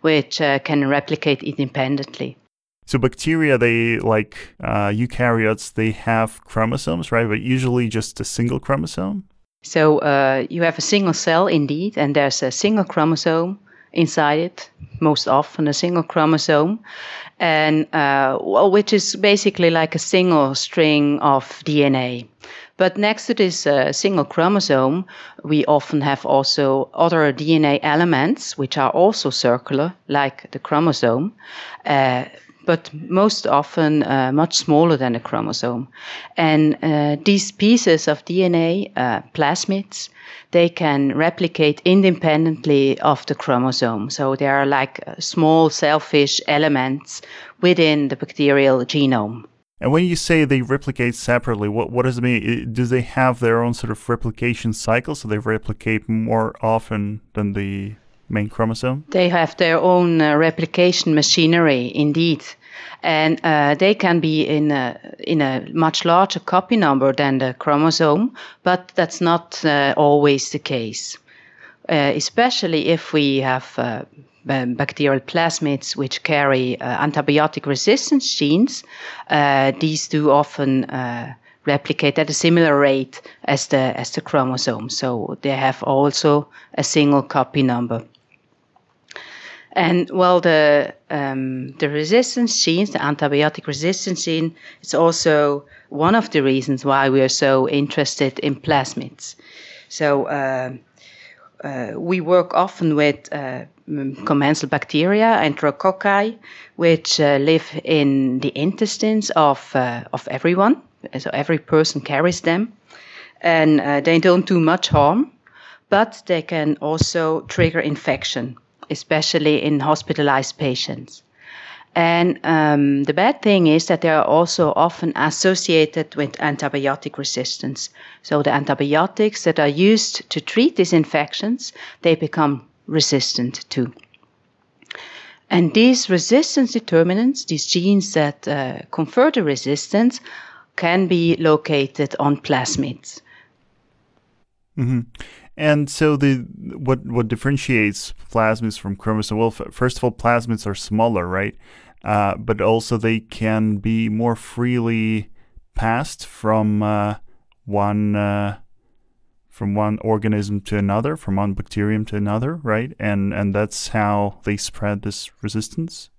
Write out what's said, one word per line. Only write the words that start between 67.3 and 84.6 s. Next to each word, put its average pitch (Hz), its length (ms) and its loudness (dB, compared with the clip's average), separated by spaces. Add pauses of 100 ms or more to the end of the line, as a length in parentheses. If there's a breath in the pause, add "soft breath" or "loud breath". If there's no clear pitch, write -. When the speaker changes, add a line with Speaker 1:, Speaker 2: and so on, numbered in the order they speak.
Speaker 1:
the 131 220 -2
chromosome, 156 760 2 (280 loud breath)
but 180 320 -2
that's 165 260 -2
not, 170 420 0
uh, 143 360 2
always 143 520 4
the - 80 -6
case. 113 600 -8 (680 soft breath)
Uh, 143 300 2
especially 180 720 0
if 160 240 -2
we 143 280 2
have, 131 360 -4
uh, 120 280 -6 (440)
um, 127 240 -2
bacterial 135 480 -2
plasmids 165 760 -4
which 135 280 -6
carry, 135 580 0
uh, 127 260 -4
antibiotic 151 600 0
resistance 233 680 0
genes, 165 480 0 (460 loud breath)
uh, 139 520 2
these 156 280 -2
do 151 220 0
often, 139 540 2
uh, 123 500 -8 (320 soft breath)
replicate 143 520 -2
at 156 120 0
a 151 40 -4
similar 165 440 4
rate 135 420 2 (240 loud breath)
as 139 220 -2
the, 131 340 0
as 120 120 -8
the - 100 -6
chromosome. 127 640 -4